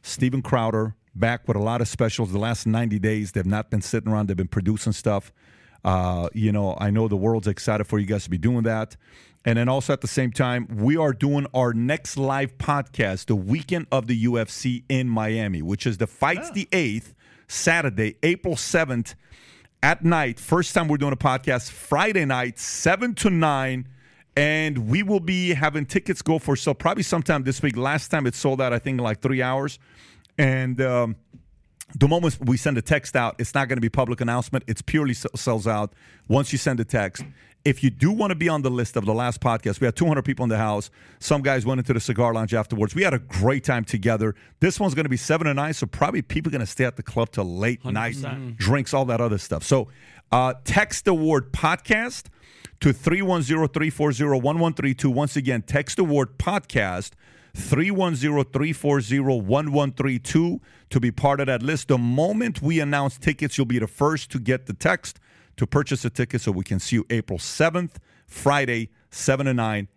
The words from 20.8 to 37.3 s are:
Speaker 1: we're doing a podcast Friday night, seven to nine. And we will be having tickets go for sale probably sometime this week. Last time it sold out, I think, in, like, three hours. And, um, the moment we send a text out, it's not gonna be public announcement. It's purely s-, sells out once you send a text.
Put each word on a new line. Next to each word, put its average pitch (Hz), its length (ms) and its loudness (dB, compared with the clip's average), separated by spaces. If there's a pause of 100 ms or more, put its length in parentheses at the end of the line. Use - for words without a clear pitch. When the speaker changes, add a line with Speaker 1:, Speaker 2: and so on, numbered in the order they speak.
Speaker 1:
we're 147 80 2
doing 139 160 0
a 127 40 -2
podcast 127 540 0
Friday 185 540 0
night, 123 340 -2
seven 196 580 0
to 208 140 2
nine. 135 560 0 (500)
And 147 520 0
we 170 160 2
will 196 160 2
be 180 340 0
having 147 320 0
tickets - 360 -2
go 156 180 2
for 139 160 0
sale 139 180 0
probably 180 300 0
sometime 156 400 0
this 131 180 -2
week. 131 140 0
Last 135 320 -2
time 147 180 0
it 120 80 0
sold 135 260 0
out, 127 120 2
I 117 80 0
think, 131 180 -4
in, 120 60 -2
like, 107 160 -2
three 131 220 0
hours. 135 360 -4 (580)
And, 131 440 2
um, 123 360 2 (840)
the 139 80 6
moment 165 380 2
we 123 120 4
send 139 220 0
a 110 40 -2
text - 340 0
out, 117 220 0
it's 117 160 -4
not 139 140 0
gonna 127 120 -2
be 113 80 2
public 120 320 0
announcement. 120 480 -2
It's 110 140 -4
purely 147 300 0
s-, - 220 -6
sells 110 320 -2
out 104 280 -2 (340)
once 131 240 2
you 131 60 -2
send 131 220 0
a 113 40 0
text. 104 400 -2 (400)